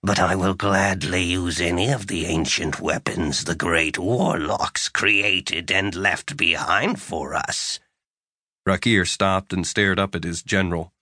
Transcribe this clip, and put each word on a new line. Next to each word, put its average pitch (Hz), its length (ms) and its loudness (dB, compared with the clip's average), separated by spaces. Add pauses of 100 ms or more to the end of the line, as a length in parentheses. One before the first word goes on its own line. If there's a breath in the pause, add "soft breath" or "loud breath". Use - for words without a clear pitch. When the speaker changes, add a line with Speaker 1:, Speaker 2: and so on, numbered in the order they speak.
Speaker 1:
But 98 140 2
I 90 160 2
will 95 200 2
gladly 95 680 0
use 87 380 -2
any 87 320 0
of 110 160 -4
the 80 180 -4
ancient 78 540 -2
weapons 76 640 -2
the 85 100 -2
great 82 420 0
warlocks 90 920 0
created 98 840 0
and 98 240 2
left 95 420 0
behind 90 640 0
for 76 360 -6
us." - 420 -4 (880)
Speaker 2:
Rakir 98 400 4
stopped 95 460 0
and 92 120 -2
stared 98 360 2
up 98 160 -2
at 82 80 -4
his 85 180 -6
general. 87 600 0